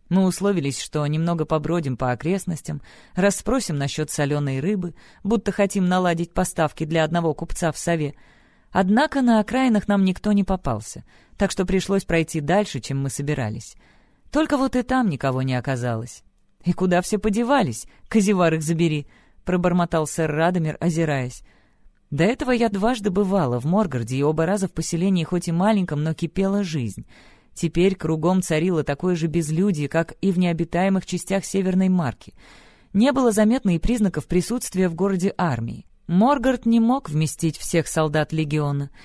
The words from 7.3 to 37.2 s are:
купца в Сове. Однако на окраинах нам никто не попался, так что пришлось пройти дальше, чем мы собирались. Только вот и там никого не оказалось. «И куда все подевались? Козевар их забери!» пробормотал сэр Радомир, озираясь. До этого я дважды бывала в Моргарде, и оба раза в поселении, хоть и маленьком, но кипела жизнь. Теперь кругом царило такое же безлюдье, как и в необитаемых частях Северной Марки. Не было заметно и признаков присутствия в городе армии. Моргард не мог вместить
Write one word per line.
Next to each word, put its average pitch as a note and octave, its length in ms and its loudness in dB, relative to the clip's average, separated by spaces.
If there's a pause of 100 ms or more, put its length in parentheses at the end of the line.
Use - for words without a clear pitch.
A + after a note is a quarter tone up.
купца - 380 -2
в - 60 -12
Сове. D#3 380 -2 (560)
Однако A3 500 2
на A#3+ 180 6
окраинах A3+ 480 2
нам G3+ 160 2
никто F#3+ 280 0
не G3+ 120 4
попался, C#3 640 -4 (320)
так G3 140 2
что F#3+ 140 -2
пришлось F#3+ 400 0
пройти E3 340 0
дальше, E3 420 0
чем C#3 200 -4
мы C#3 80 -4
собирались. C#3 640 -6 (560)
Только D4+ 260 2
вот C4 180 0
и B3 80 0
там B3 260 0
никого C3 320 -2
не C3 140 -2
оказалось. A#2+ 680 -4 (420)
«И F3+ 80 2
куда F3+ 280 2
все G#3+ 160 -2
подевались? G#3+ 680 0 (220)
Козевар F#3 460 4
их D#3+ 80 -2
забери!» D#3 440 0 (380)
пробормотал F3 640 2
сэр D#3+ 220 -2
Радомир, D#3+ 520 0
озираясь. D3+ 640 -2 (680)
До C#3+ 120 0
этого B3+ 280 0
я A#3 180 2
дважды G#3 400 0
бывала F3+ 500 0
в A#2 60 -6
Моргарде, C3+ 520 0
и C#3 60 0
оба D#3 220 0
раза F#3+ 220 0
в - 60 -14
поселении, F3 500 0
хоть F3 240 -4
и F3 40 -2
маленьком, F3 520 0
но D#3+ 100 -2
кипела F#3+ 500 -2
жизнь. C#3+ 420 -6 (480)
Теперь F3 420 0
кругом E3 460 0
царило E3 420 0
такое F3 320 -2
же E3 120 -2
безлюдье, D#3 600 0
как E3 340 -2
и F#3+ 100 2
в F3 60 -2
необитаемых F3+ 680 0
частях F#3+ 400 -4
Северной F#3+ 440 0
Марки. F3 440 -2 (600)
Не A#3 180 4
было B3+ 200 4
заметно G#3+ 440 4
и D#3+ 40 0
признаков G#3 480 0
присутствия F#3 640 0
в E3 60 -6
городе F#3+ 420 0
армии. A#2 480 -4 (220)
Моргард B3 580 4
не A#3 140 4
мог A#3+ 300 2
вместить D#3 480 -2